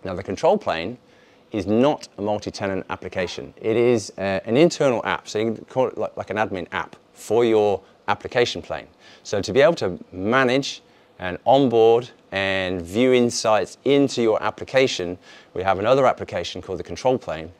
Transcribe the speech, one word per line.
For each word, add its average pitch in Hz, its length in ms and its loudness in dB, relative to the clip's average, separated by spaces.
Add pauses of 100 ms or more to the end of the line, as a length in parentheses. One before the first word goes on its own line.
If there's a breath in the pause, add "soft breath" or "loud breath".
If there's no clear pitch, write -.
Now, 92 120 -8
the 95 80 -10
control 160 340 0
plane 90 400 -4 (560 soft breath)
is 104 120 -4
not 120 520 2
a 98 40 -8
multi-tenant 101 680 -4
application. - 720 -8
It 110 160 0
is, 120 400 2
uh, 95 260 -2
an 110 140 0
internal 147 480 2
app, - 240 -4
so 107 100 -4
you 110 140 -2
can - 120 -12
call 127 220 -2
it - 100 -8
like, 101 200 -6
like 101 120 -10
an 95 60 -6
admin 98 380 -4
app 85 240 -6 (160)
for 120 320 2
your 104 360 4 (260 soft breath)
application 104 540 -2
plane. 71 260 -10 (360 loud breath)
So 101 180 -4
to 95 120 -6
be 131 80 4
able 165 140 6
to 92 220 -4 (140)
manage 123 680 0 (380 soft breath)
and 90 260 -6
onboard 117 640 4 (220)
and 95 500 -2
view 113 320 2
insights 113 720 2
into 139 360 2
your 110 200 2
application, 104 760 -2 (360 loud breath)
we 92 100 -6
have 95 160 0
another 131 260 2
application 92 560 -2
called 90 180 -8
the 85 40 -10
control 127 340 -2
plane 80 420 -8